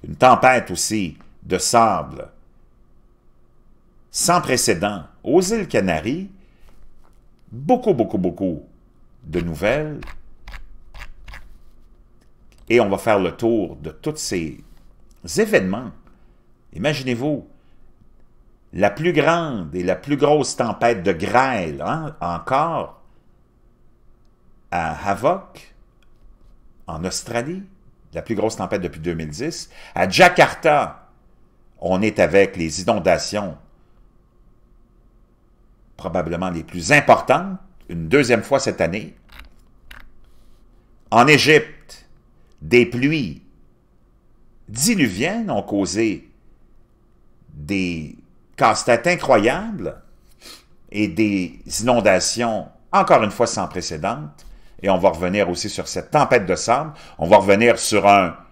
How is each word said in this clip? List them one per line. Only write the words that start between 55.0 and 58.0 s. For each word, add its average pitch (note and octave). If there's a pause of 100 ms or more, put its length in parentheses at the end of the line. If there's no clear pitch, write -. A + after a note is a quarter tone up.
revenir F2+
aussi F2+
sur -
cette -
tempête C3
de F2
sable. C#3+ (240)
On E2
va G#2
revenir G2+
sur G2+